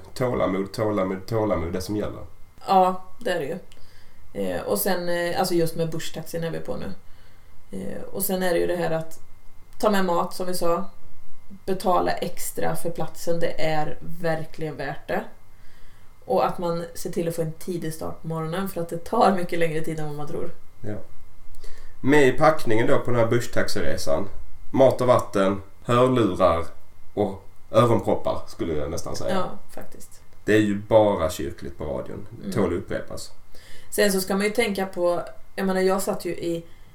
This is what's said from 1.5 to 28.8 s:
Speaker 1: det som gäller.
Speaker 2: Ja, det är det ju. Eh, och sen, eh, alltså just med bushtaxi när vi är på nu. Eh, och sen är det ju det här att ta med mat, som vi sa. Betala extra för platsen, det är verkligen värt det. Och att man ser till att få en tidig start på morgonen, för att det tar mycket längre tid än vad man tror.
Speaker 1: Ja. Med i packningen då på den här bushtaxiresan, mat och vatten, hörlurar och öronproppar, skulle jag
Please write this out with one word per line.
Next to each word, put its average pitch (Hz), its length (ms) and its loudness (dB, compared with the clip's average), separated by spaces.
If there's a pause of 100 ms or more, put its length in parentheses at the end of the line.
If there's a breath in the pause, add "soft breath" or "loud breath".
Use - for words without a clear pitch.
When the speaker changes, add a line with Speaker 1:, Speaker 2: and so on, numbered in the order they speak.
Speaker 1:
det 95 80 -4
som 104 160 -6
gäller. 62 260 -6 (440)
Speaker 2:
Ja, 190 360 4 (180)
det 196 100 -4
är 180 100 -2
det 139 60 -6
ju. 180 120 -6 (840 soft breath)
Eh, 180 180 -4
och - 160 -2
sen, 180 300 -2
eh, 175 320 0
alltså 175 140 0
just 165 220 2
med 160 140 -2
bushtaxi 160 480 -4
när 165 120 -4
vi 156 60 -6
är 156 60 -6
på - 140 -4
nu. - 160 -4 (840 soft breath)
Eh, - 240 -6
och - 220 -4
sen 185 180 -2
är 175 120 2
det 170 60 2
ju 170 60 0
det 175 100 0
här 165 140 -2
att 160 280 -2 (640)
ta 214 100 4
med 190 140 4
mat, 175 300 0
som 185 120 -2
vi 185 80 2
sa. 175 300 4 (800)
Betala 180 480 2
extra - 640 0
för 170 140 4
platsen, 165 500 2
det 160 220 4
är 156 360 4 (220)
verkligen 156 560 -2
värt 143 320 -6
det. 196 160 -2 (1000 soft breath)
Och 185 220 2
att 185 120 -2
man 170 260 -2 (100)
ser - 160 -6
till 165 180 -2
att 160 80 -4
få 165 60 -2
en 156 100 -4
tidig 160 420 -6
start - 280 -8
på 160 60 -8
morgonen, 160 400 -4
för 175 120 -6
att 170 80 -4
det 165 100 -6
tar 226 380 4
mycket 180 220 0
längre 160 220 2
tid 160 200 2
än 151 60 0
vad 147 100 -4
man 147 120 0
tror. - 220 2 (300)
Speaker 1:
Ja. 104 140 0 (1080 soft breath)
Med 139 260 6
i 117 40 4
packningen 151 540 6
då 127 120 8
på - 120 2
den 120 100 6
här 113 60 4
bushtaxiresan, 101 1040 4 (440)
mat 131 280 6
och 123 60 0
vatten, 98 560 2 (220)
hörlurar 101 800 4 (500)
och 98 280 -2 (280)
öronproppar, - 800 2
skulle - 260 -4
jag 73 160 -2